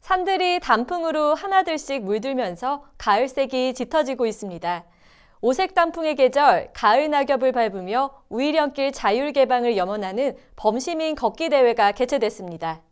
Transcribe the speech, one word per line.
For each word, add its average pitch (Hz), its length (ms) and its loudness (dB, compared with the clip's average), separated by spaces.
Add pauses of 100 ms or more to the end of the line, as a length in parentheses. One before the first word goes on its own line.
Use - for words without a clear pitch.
(120)
산들이 370 480 0
단풍으로 311 760 0
하나둘씩 320 680 -2
물들면서 247 800 -4 (140)
가을색이 254 760 0
짙어지고 254 520 -2
있습니다. 175 580 -6 (560)
오색 370 340 0
단풍의 330 440 0
계절, 262 560 4
가을 254 360 2
낙엽을 277 440 0
밟으며 220 580 -2 (160)
우이령길 285 640 0
자율 262 400 0
개방을 247 460 2
염원하는 202 580 -2 (220)
범시민 311 580 -2
걷기 254 320 -4
대회가 233 460 4
개최됐습니다. 185 880 -4 (100)